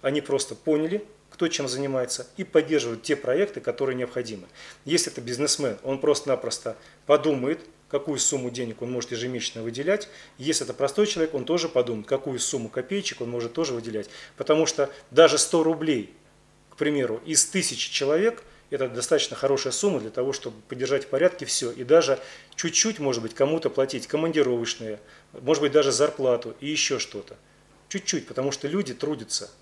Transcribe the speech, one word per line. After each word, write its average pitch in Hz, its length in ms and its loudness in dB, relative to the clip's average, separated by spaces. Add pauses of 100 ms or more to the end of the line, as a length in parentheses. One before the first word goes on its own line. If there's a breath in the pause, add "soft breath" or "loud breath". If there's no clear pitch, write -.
Они 143 200 0
просто 139 340 -2
поняли, 160 480 0 (260)
кто - 180 -2
чем 147 200 -2
занимается, 131 600 -4 (100)
и 190 60 -6
поддерживают 143 580 2
те 147 140 0
проекты, 160 440 -2
которые 131 360 -2
необходимы. 113 520 -6 (380 loud breath)
Если 165 260 0
это - 80 -10
бизнесмен, 123 640 -2
он 135 160 -4
просто-напросто 131 800 0 (280 loud breath)
подумает, 147 540 2 (300)
какую 139 300 -2
сумму 123 300 0
денег 120 320 -6
он 123 100 -6
может 123 200 -4
ежемесячно 120 500 -6
выделять. 143 480 -2 (280 loud breath)
Если 147 280 -2
это 143 80 -8
простой 143 320 2
человек, 165 280 0
он 131 100 -2
тоже 160 240 0
подумает, 117 400 0
какую 135 320 -2
сумму 131 300 -4
копеечек 190 520 -6
он 120 80 -6
может 120 240 -4
тоже 151 200 -2
выделять. 110 360 -6 (280 loud breath)
Потому 156 280 4
что - 240 0 (220 loud breath)
даже 147 260 8
сто 160 260 2
рублей, 151 500 0 (560)
к - 80 -20
примеру, 135 480 0
из 156 200 2
тысячи - 460 -4
человек, 175 520 0 (260 loud breath)
это 131 200 -2
достаточно 120 480 0
хорошая 135 340 0
сумма 170 300 0
для 110 80 -8
того, 131 240 -2
чтобы 110 240 -8 (100)
поддержать 135 380 0
в - 20 -20
порядке 160 380 2
все. 120 260 -2
И 123 140 -8
даже 139 340 6 (360 loud breath)
чуть-чуть, 190 440 0
может 131 220 0
быть, 113 120 -6
кому-то 156 360 2
платить 135 380 0
командировочные, 123 920 0 (320 loud breath)
может 143 300 0
быть, 147 100 2
даже 139 220 6
зарплату 120 680 2
и 139 100 -8
еще 143 300 0
что-то. - 380 -10 (500 soft breath)
Чуть-чуть, - 400 -4
потому 135 240 -2
что 143 160 -8
люди 160 260 -2
трудятся. 120 560 -6 (120)